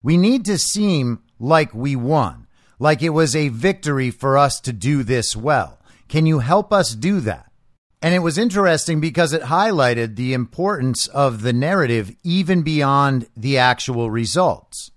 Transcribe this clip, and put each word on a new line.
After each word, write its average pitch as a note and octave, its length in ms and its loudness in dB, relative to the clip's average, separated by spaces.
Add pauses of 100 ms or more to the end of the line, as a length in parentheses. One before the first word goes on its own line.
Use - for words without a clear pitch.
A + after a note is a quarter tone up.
we D#3 140 2
need G#3+ 300 2
to G3 100 -2
seem D#3 600 -2 (200)
like D3+ 360 0
we C3+ 200 -4
won, A#2 520 -2 (320)
like D3 240 2
it E3 80 0
was D3+ 260 2
a D3 140 0
victory C3+ 600 -2
for C3+ 280 0
us C#3 220 2
to B2+ 120 -8
do C3 300 0
this A#2+ 340 -2
well. A#2 420 -2 (300)
Can D#3 160 2
you D#3+ 140 4
help E3+ 340 0
us B2+ 220 2
do E3+ 260 0
that?" G#2 320 -6 (480)
And E3+ 140 0
it F3+ 60 2
was E3 180 -2
interesting F#3 600 0
because D#3 360 0
it D#3 80 -2
highlighted B2+ 760 0
the B2+ 160 -4
importance C3 760 -2
of C3 340 -2
the B2 100 0
narrative B2 720 0
even F3 380 0
beyond C#3 640 0 (100)
the C3 220 0
actual B2 520 0
results. A#2 880 -2